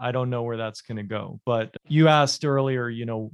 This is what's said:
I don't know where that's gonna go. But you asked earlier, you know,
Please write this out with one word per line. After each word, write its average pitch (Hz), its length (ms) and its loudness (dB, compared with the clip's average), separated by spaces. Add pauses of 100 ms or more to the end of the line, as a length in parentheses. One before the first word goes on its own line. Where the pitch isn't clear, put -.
I 123 120 -4
don't 127 180 -2
know 120 120 -4
where 117 140 -4
that's 110 260 -8
gonna 107 200 -10
go. 104 420 -8
But 113 300 0 (140)
you 156 200 6
asked 151 360 4
earlier, 135 440 0
you 117 160 -8
know, 110 300 -6